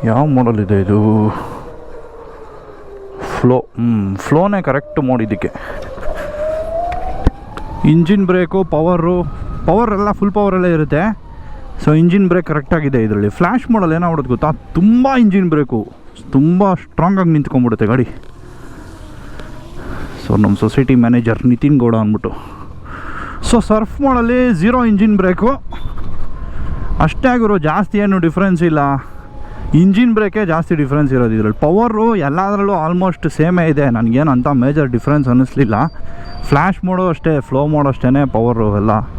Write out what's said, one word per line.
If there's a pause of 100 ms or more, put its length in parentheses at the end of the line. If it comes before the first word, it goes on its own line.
ಯಾವ (120)
ಮೋಡಲ್
ಇದೆ
ಇದು? (2500)
ಫ್ಲೋ. (200)
ಹ್ಮ್, (220)
ಫ್ಲೋನೇ
ಕರೆಕ್ಟ್ (100)
ಮೋಡ್
ಇದಕ್ಕೆ. (2500)
ಇಂಜಿನ್
ಬ್ರೇಕು, (160)
ಪವರು, (540)
ಪವರ್
ಎಲ್ಲ
ಫುಲ್
ಪವರಲ್ಲೇ
ಇರುತ್ತೆ. (840)
So
ಇಂಜಿನ್
ಬ್ರೇಕ್
ಕರೆಕ್ಟಾಗಿದೆ
ಇದರಲ್ಲಿ.
ಫ್ಲ್ಯಾಶ್
ಮೋಡಲ್ಲಿ
ಏನಾಗ್ಬಿಡುತ್ತೆ
ಗೊತ್ತಾ? (280)
ತುಂಬ (180)
ಇಂಜಿನ್
ಬ್ರೇಕು, (560)
ತುಂಬ
ಸ್ಟ್ರಾಂಗಾಗಿ
ನಿಂತ್ಕೊಂಡ್ಬಿಡುತ್ತೆ
ಗಾಡಿ. (2250)
So
ನಮ್ಮ
ಸೊಸೈಟಿ
ಮ್ಯಾನೇಜರ್ (120)
ನಿತಿನ್
ಗೌಡ
ಅಂದ್ಬಿಟ್ಟು. (1200)
So (120)
ಸರ್ಫ್
ಮೋಡಲ್ಲಿ (220)
ಝೀರೋ (100)
ಇಂಜಿನ್
ಬ್ರೇಕು. (1500)
ಅಷ್ಟೇ (100)
ಗುರು, (140)
ಜಾಸ್ತಿ
ಏನು (100)
ಡಿಫ್ರೆನ್ಸ್
ಇಲ್ಲ. (1000)
ಇಂಜಿನ್
ಬ್ರೇಕೇ (100)
ಜಾಸ್ತಿ
ಡಿಫ್ರೆನ್ಸ್
ಇರೋದು
ಇದ್ರಲ್ಲಿ.
ಪವರು (220)
ಎಲ್ಲದರಲ್ಲೂ (120)
almost (120)
ಸೇಮೇ
ಇದೆ, (100)
ನನಗೇನು
ಅಂಥ (160)
ಮೇಜರ್
ಡಿಫ್ರೆನ್ಸ್
ಅನ್ನಿಸ್ಲಿಲ್ಲ. (760)
ಫ್ಲ್ಯಾಶ್
ಮೋಡು
ಅಷ್ಟೇ, (160)
ಫ್ಲೋ (100)
ಮೋಡ್
ಅಷ್ಟೇ, (120)
ಪವರು (120)
ಎಲ್ಲ. (260)